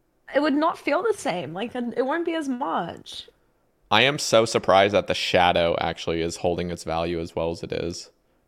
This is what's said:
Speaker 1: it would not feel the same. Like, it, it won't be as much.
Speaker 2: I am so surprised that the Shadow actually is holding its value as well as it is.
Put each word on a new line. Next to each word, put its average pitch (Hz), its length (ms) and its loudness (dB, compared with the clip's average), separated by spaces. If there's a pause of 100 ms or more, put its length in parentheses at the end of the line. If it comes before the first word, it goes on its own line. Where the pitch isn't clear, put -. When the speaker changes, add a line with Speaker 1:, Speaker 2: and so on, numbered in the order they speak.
(340)
Speaker 1:
it 277 60 4
would 302 140 2
not 311 240 0
feel 311 240 -2
the 453 100 0
same. 165 400 -6
Like, 214 220 -8
it, 247 100 -6 (100)
it 262 120 0
won't 330 180 -2
be 339 100 -2
as 302 140 -4
much. 247 800 -6 (640)
Speaker 2:
I 104 100 6
am 139 180 4
so 113 280 4
surprised 101 480 4
that 90 140 2
the 92 60 -2
Shadow 87 640 4
actually 82 440 -2
is 85 160 -4
holding 87 320 -2
its 85 140 -8
value 82 360 -2
as 82 160 -8
well 82 140 -2
as 85 120 -8
it - 100 -10
is. 80 360 -6 (400)